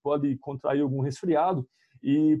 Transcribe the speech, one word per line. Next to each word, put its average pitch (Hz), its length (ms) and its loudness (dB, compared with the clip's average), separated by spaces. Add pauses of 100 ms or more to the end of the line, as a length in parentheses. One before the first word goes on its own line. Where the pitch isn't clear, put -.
pode 143 340 0
contrair 139 440 -4
algum 135 200 -2
resfriado 151 680 -2 (360)
e, 151 360 4